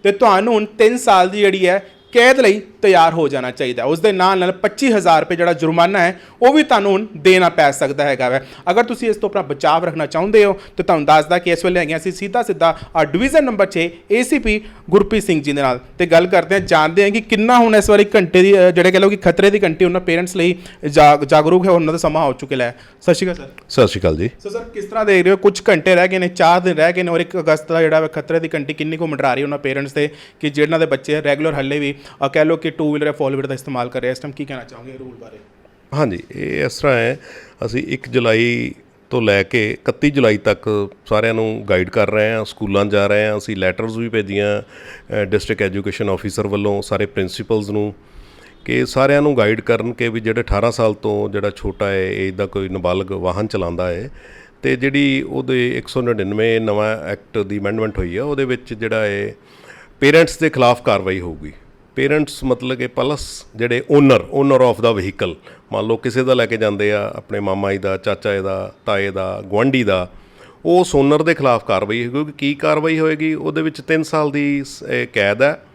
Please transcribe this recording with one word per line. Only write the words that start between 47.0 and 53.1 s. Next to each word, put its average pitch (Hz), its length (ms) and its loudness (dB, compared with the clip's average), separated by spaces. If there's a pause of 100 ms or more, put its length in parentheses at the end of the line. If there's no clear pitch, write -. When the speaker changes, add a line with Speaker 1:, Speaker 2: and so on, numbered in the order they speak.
Speaker 2:
ਪ੍ਰਿੰਸੀਪਲਸ 101 640 -6
ਨੂੰ 104 240 -4 (680)
ਕਿ 123 220 -2
ਸਾਰਿਆਂ 139 360 0
ਨੂੰ 147 140 0
ਗਾਈਡ 110 240 0
ਕਰਨ 117 320 -2
ਕਿ 117 160 -4
ਵੀ 113 120 -6
ਜਿਹੜੇ 110 200 -4
ਅਠਾਰਾਂ 117 320 -2
ਸਾਲ 110 220 0
ਤੋਂ 104 340 -4
ਜਿਹੜਾ 101 280 -4
ਛੋਟਾ 101 320 -6
ਹੈ, 95 220 -2
ਏਜ 98 240 -6
ਦਾ 98 120 -4
ਕੋਈ 95 220 -6
ਨਾਬਾਲਗ 92 420 -4